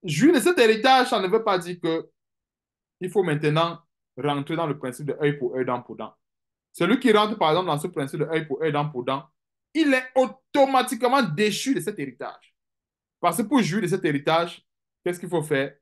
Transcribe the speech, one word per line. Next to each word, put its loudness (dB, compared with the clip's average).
Jouir 4
de 6
cet 2
héritage, 4
ça 0
ne -2
veut 2
pas 0
dire -8
que -4
il -6
faut 2
maintenant 0
rentrer -4
dans -2
le -4
principe -10
de -6
œil 0
pour -4
œil, -2
dent -4
pour -16
dent. -14
Celui 0
qui 2
rentre, 2
par 2
exemple, 0
dans -2
ce -8
principe -8
de -2
œil -4
pour -6
œil, -2
dent -2
pour -8
dent, -6
il 2
est 0
automatiquement 2
déchu 0
de -2
cet -8
héritage. -12
Parce 2
que 0
pour 4
jouir 0
de -2
cet -2
héritage, 0
qu'est-ce -4
qu'il -12
faut -2
faire ? -2